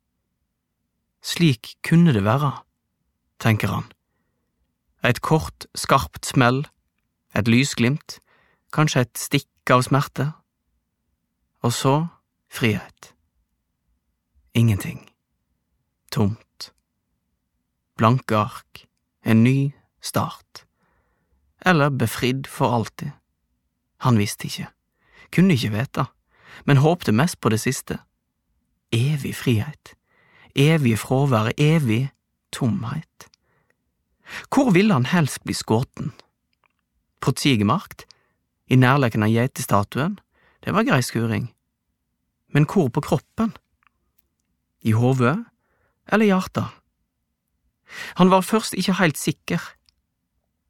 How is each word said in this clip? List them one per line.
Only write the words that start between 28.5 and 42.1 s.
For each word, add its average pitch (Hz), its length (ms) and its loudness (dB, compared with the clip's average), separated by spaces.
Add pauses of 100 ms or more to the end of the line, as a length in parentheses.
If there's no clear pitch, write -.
Evig 135 400 -2
frihet. - 600 -4 (600)
Evig 143 400 2
fravær. 127 600 0
Evig 143 500 2 (440)
tomhet. 117 760 -6 (1200)
Hvor 269 240 4
ville 202 200 4
han 127 120 2
helst 165 380 0
bli 95 100 -6
skutt? - 460 -2 (1200)
På 135 160 -2
Zigemarkt? 120 680 0 (640)
I 131 60 4
nærleken 127 480 4
av 107 60 2
geitestatuen? 120 880 -2 (480)
Det 127 80 -4
var 226 140 0
grei 147 180 2
skuring. 113 460 -4 (1040)